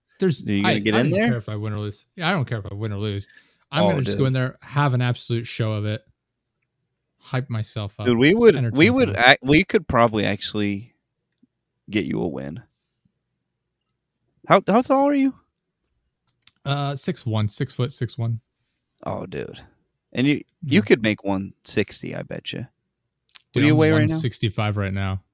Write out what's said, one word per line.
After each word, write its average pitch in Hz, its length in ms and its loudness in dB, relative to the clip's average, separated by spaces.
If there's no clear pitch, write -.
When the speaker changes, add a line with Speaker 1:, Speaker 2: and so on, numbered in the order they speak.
Speaker 1:
There's, 185 280 0
Speaker 2:
Are 107 40 0
you 101 120 2
gonna 165 120 2
Speaker 1:
I, 104 40 -2
Speaker 2:
get 107 160 0
Speaker 1:
I 113 40 4
Speaker 2:
in 139 100 2
Speaker 1:
don't 190 100 0
Speaker 2:
there? 233 100 2
Speaker 1:
care 220 80 0
if 107 120 -10
I 107 60 -6
win 107 180 -6
or 104 60 -6
lose. 104 260 -10
Yeah, 170 140 -4
I 196 40 2
don't 139 120 0
care 113 140 -6
if 98 100 -12
I 95 60 -10
win 107 160 -6
or 101 60 -6
lose. 101 320 -6
I'm 151 140 0
Speaker 2:
Oh, - 60 4
Speaker 1:
gonna 139 100 0
just - 160 -2
Speaker 2:
dude. 135 60 2
Speaker 1:
go - 20 2
in 131 80 0
there, 131 280 -4
have 143 320 0
an 123 80 2
absolute 120 460 -2
show 110 260 -4
of 104 120 -4
it, 107 160 -4
hype 131 300 -8
myself 110 500 -6
up, 107 60 -4
Speaker 2:
Dude, 120 120 4
we 143 160 6
would, 226 220 6
we 147 40 -2
Speaker 1:
entertain 139 340 4
Speaker 2:
would 254 160 2
Speaker 1:
people. 107 160 -2
Speaker 2:
ac-, 131 160 8
we 151 220 4
could 196 240 0
probably 113 380 4
actually 104 680 -4
get 98 160 -2
you 107 160 -4
a 92 60 -2
win. 69 360 -10
How, 196 200 4
how 208 140 4
tall 277 280 2
are 294 40 2
you? 269 200 2
Speaker 1:
Uh, 143 320 -2
six - 300 -6
one, 107 240 0
six - 260 -6
foot, 123 160 -2
six - 260 -8
one. 117 220 -4
Speaker 2:
Oh, 98 200 -8
dude. - 340 -10
And 127 120 0
you, 143 100 2
you 147 160 4
Speaker 1:
Yeah. - 20 0
Speaker 2:
could 107 220 4
make 107 200 0
one 98 300 -4
sixty, - 500 -4
I 87 80 -8
bet - 300 -12
you. - 60 -8
What 123 80 -12
Speaker 1:
Dude, 135 100 0
Speaker 2:
do 147 40 6
you 151 60 6
Speaker 1:
I'm - 40 4
Speaker 2:
weigh 156 140 4
right 151 160 4
now? 160 80 0
Speaker 1:
one 160 60 -4
sixty-five 107 560 -2
right 98 160 -4
now. 95 280 -4